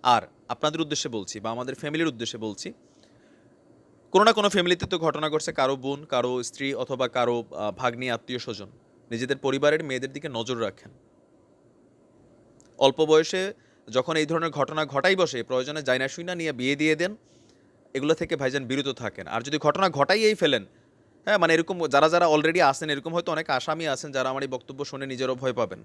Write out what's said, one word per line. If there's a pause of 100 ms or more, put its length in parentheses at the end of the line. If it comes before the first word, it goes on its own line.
আর (260)
আপনাদের
উদ্দেশ্যে
বলছি
বা
আমাদের
ফ্যামিলির
উদ্দেশ্যে
বলছি, (1400)
কোনো
না
কোনো
ফ্যামিলিতে
তো
ঘটনা
ঘটছে,
কারো
বোন,
কারো
স্ত্রী
অথবা
কারো,
আহ,
ভাগ্নি,
আত্মীয়-স্বজন। (420)
নিজেদের
পরিবারের
মেয়েদের
দিকে
নজর
রাখেন। (1900)
অল্প
বয়সে (360)
যখন
এই
ধরনের
ঘটনা
ঘটাই
বসে,
প্রয়োজনে
জাইনা
শুইনা
নিয়ে
বিয়ে
দিয়ে
দেন। (800)
এগুলো
থেকে
ভাইজান
বিরত
থাকেন।
আর
যদি
ঘটনা
ঘটাইয়েই
ফেলেন, (600)
হ্যাঁ,
মানে
এরকম
যারা,
যারা
already
আছেন,
এরকম
হয়তো
অনেক
আসামি
আছেন
যারা
আমার
এই
বক্তব্য
শুনে
নিজেরও
ভয়
পাবেন।